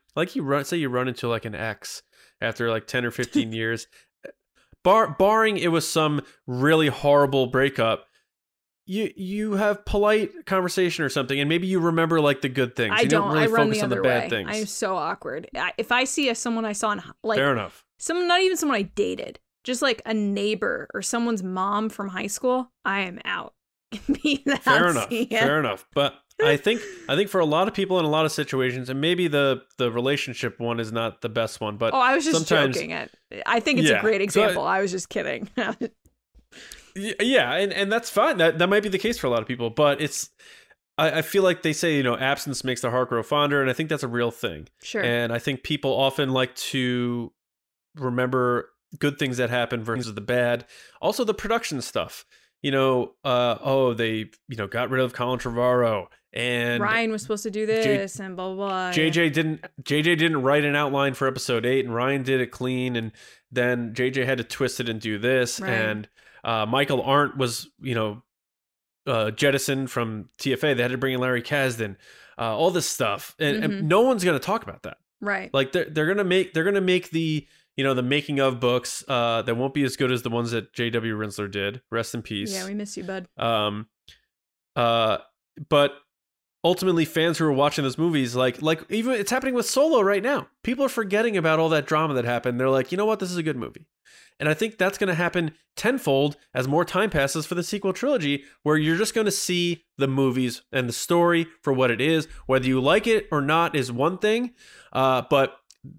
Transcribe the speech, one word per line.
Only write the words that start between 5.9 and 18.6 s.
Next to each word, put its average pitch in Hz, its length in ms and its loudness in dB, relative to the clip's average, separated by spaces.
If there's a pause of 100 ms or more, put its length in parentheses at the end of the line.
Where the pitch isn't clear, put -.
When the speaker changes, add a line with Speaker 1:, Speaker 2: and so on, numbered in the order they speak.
Speaker 1:
really 147 400 4
horrible 139 600 4
breakup, 127 580 0 (800)
you, 196 280 -4
you 208 380 -4
have 208 320 0
polite 214 600 0
conversation 180 580 0
or 131 40 0
something, 139 300 -2
and 143 80 0
maybe 175 200 0
you 185 120 2
remember, 165 400 2
like, 143 220 2
the 139 80 0
good 127 260 0
things. 110 200 0
Speaker 2:
I 226 60 4
Speaker 1:
You - 80 4
don't 311 160 4
Speaker 2:
don't. 302 80 0
Speaker 1:
really 151 100 4
Speaker 2:
I - 40 4
run 220 200 4
Speaker 1:
focus 220 120 0
Speaker 2:
the - 40 0
Speaker 1:
on - 80 -2
the - 60 0
Speaker 2:
other - 60 -2
Speaker 1:
bad 123 200 2
Speaker 2:
way. - 60 -6
Speaker 1:
things. 104 220 -4
Speaker 2:
I 208 40 -4
am 214 100 -4
so 196 300 -4
awkward. 160 600 -6
I, - 220 -4
if - 140 -2
I 254 140 2
see 277 240 0
a, 233 40 0
someone 226 320 -4
I 214 80 -4
saw 214 200 -2
in 208 40 -6
hi-, - 140 -16 (120)
like, 214 140 0
Speaker 1:
Fair 139 140 4
enough. 107 340 -4 (140)
Speaker 2:
someone, 349 280 -2
not 349 140 4
even 370 160 4
someone 285 220 0